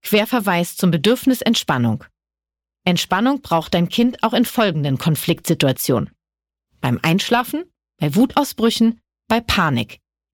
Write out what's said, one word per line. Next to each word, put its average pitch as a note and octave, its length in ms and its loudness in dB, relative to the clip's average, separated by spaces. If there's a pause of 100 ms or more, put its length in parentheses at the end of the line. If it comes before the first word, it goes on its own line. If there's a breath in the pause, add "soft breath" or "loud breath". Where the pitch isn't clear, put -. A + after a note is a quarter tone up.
Querverweis G3+ 760 0
zum F3+ 120 2
Bedürfnis A3+ 520 2
Entspannung. B2 600 0 (800)
Entspannung G3+ 580 0
braucht - 320 -2
dein F3 160 0
Kind A#3+ 320 0
auch A#3 100 2
in A#3 140 2
folgenden D3+ 500 0
Konfliktsituationen. D3 1120 0 (720)
Beim B2 200 0
Einschlafen, A#3+ 640 0 (340)
bei D3 160 -2
Wutausbrüchen, A3+ 880 0 (260)
bei A#3 140 0
Panik, C#3 580 -2 (340)